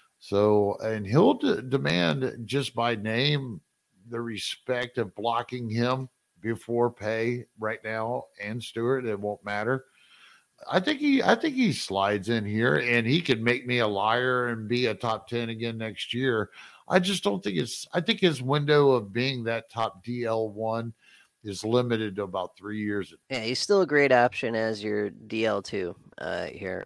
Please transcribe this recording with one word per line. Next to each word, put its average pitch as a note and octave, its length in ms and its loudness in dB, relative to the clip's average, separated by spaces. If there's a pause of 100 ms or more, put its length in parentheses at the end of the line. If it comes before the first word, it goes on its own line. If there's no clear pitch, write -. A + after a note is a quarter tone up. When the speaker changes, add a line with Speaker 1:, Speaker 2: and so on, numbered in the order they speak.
(180)
Speaker 1:
So, G#2 680 4
and A2 220 -4
he'll F3+ 300 6
d-, B3 340 0
demand C#3+ 640 0 (120)
just B2+ 280 -4
by A#2 220 0
name B2 640 -2 (480)
the A#2 120 -6
respect A#2+ 760 -6
of G#2 160 -2
blocking A#2 560 -4
him B2 400 0 (320)
before A#2 500 0
Paye A2+ 540 -2 (120)
right G#2+ 260 -6
now A2 420 -4 (140)
and G#2+ 220 -8
Stewart. B2 440 -2
It G#2 140 -4
won't G#2 240 -6
matter. G#2+ 420 -2 (840)
I F#3 100 2
think C#4+ 200 0
he, C#4 240 4
I G#3 100 6
think C4 220 0
he A#3 180 4
slides G2 560 0
in A2+ 160 0
here, A2+ 300 2
and A#2+ 320 2
he D#3 120 4
could A#2+ 220 0
make A#2+ 240 0
me B2 140 0
a A2 80 2
liar A#2+ 640 2
and A2 180 -6
be B2 180 2
a A2 80 2
top A2 340 -4
ten A#2 220 -4
again A2+ 280 -6
next A2 360 -8
year. A#2+ 380 0 (360)
I F#3 120 4
just F#3 240 0
don't G3 200 0
think F#3+ 140 -2
it's, - 360 -4
I F3 60 0
think F#3 200 0
his D3 240 2
window C#3+ 480 6
of G#2+ 200 2
being B2 340 -2
that A2+ 260 -4
top A2+ 320 -4
D A#2+ 220 -6
L A2+ 240 0
one A2+ 440 -4 (500)
is G2+ 200 -8
limited A2+ 540 0
to G#2 60 -2
about F#2 320 -6
three G#2 240 -10
years. G#2 320 -4 (200)
Speaker 2:
Yeah, B2 100 -4
he's A#2+ 180 -4
still G3+ 220 4
a E3 60 2
great C#3+ 240 6
option A#2+ 440 4
as A2 280 -2
your G#2 260 -2
D A2 380 -2
L G2+ 160 0
two, F2+ 320 -6 (240)
uh, F2 260 -6
here, F#2 400 -8